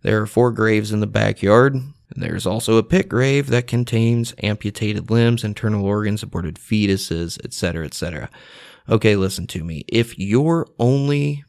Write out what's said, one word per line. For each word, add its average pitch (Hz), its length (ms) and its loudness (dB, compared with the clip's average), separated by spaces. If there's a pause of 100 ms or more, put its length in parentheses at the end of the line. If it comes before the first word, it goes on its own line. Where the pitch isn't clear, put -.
there 107 180 2
are 107 60 -2
four 123 240 2
graves 110 400 0
in 107 80 0
the 107 80 0
backyard. 107 680 4 (380)
And - 120 -8
there's 82 220 -6
also 110 300 0
a 113 60 6
pit 190 260 0
grave 135 420 0
that 123 180 0
contains 117 760 0
amputated 104 720 -4
limbs, 117 320 4
internal 107 400 -2
organs, 104 400 0
aborted 87 320 -6
fetuses, 95 880 0
et - 80 -10
cetera, 85 320 -4
et 76 100 -10
cetera. 78 340 -8 (600)
Okay, 110 260 4
listen 95 340 -2
to 85 140 -8
me. 80 240 -8
If - 320 -2
your 139 480 0 (140)
only 143 680 0